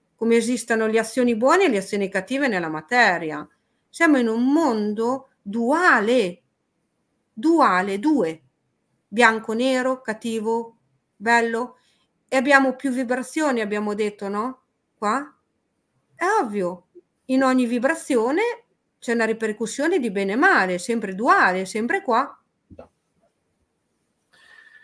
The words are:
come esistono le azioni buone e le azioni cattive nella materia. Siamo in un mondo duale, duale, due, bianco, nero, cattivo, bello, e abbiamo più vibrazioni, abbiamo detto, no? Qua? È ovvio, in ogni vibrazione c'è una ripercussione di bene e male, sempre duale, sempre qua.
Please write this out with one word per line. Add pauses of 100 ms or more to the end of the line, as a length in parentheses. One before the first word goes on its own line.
(160)
come
esistono
le
azioni
buone
e
le
azioni
cattive
nella
materia. (420)
Siamo
in
un
mondo (120)
duale, (920)
duale,
due, (640)
bianco,
nero,
cattivo, (380)
bello, (500)
e
abbiamo
più
vibrazioni,
abbiamo
detto,
no? (360)
Qua? (800)
È (160)
ovvio, (380)
in
ogni
vibrazione (580)
c'è
una
ripercussione
di
bene
e
male,
sempre
duale,
sempre
qua. (2500)